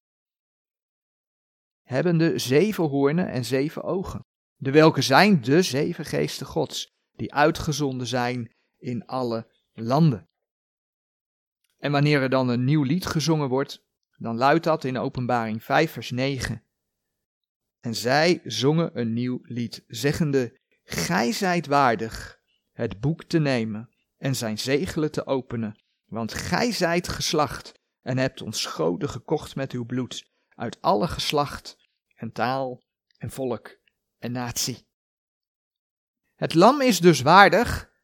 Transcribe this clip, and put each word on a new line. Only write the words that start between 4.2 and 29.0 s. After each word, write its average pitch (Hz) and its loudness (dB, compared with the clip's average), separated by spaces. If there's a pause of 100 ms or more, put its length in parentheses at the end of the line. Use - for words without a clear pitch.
dewelke 139 6
zijn 160 6
de 139 4
zeven 160 -4
geesten 147 -4
Gods, - -6 (180)
die - -10
uitgezonden 139 0
zijn 123 -4 (240)
in 120 -8
alle 120 -4 (220)
landen. 123 2 (1500)
En 143 -2
wanneer 147 4
er 131 0
dan 131 2
een 120 0
nieuw 151 2
lied 156 0
gezongen 151 0
wordt, 131 -4 (320)
dan 113 -8
luidt 143 2
dat 160 0
in 131 -4
Openbaring 117 -4
vijf 151 0
vers - -12
negen. 127 -6 (1160)
"En 113 -8
zij 147 2
zongen 143 0
een 117 -2
nieuw 123 -4
lied, 117 -10
zeggende, 135 -2 (240)
Gij 180 -2
zijt 175 -2
waardig 123 0 (320)
het 104 -6
boek 147 -4
te 170 0
nemen 117 -2 (260)
en 139 -4
zijn 107 -4
zegelen 151 -2
te - -6
openen, 123 -6 (220)
want 110 -8
gij - -2
zijt 175 -2
geslacht - -4 (220)
en 127 -4
hebt 131 -4
ons - 2
goden 165 -2